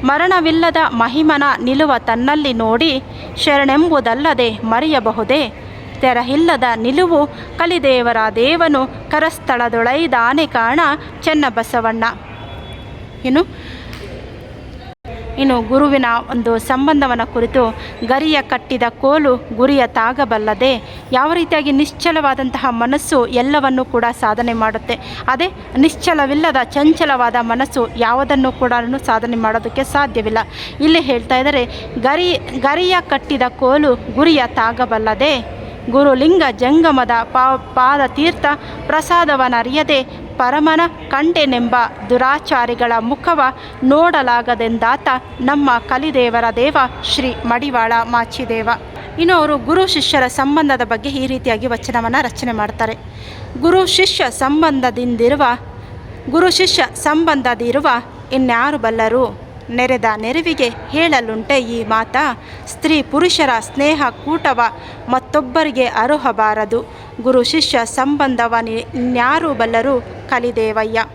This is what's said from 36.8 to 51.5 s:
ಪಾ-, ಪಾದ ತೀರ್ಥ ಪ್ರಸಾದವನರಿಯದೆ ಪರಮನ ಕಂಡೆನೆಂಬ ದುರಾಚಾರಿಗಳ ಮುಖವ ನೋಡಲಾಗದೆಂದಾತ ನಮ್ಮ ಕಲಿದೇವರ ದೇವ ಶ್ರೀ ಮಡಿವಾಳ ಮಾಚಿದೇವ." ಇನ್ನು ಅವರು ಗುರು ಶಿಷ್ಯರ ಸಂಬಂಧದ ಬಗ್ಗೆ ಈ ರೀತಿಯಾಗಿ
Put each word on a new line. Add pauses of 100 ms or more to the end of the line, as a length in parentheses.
ಪಾ-,
ಪಾದ
ತೀರ್ಥ (420)
ಪ್ರಸಾದವನರಿಯದೆ (140)
ಪರಮನ (280)
ಕಂಡೆನೆಂಬ (340)
ದುರಾಚಾರಿಗಳ
ಮುಖವ (420)
ನೋಡಲಾಗದೆಂದಾತ (340)
ನಮ್ಮ (200)
ಕಲಿದೇವರ (120)
ದೇವ (260)
ಶ್ರೀ (100)
ಮಡಿವಾಳ (100)
ಮಾಚಿದೇವ." (500)
ಇನ್ನು
ಅವರು
ಗುರು
ಶಿಷ್ಯರ
ಸಂಬಂಧದ
ಬಗ್ಗೆ
ಈ
ರೀತಿಯಾಗಿ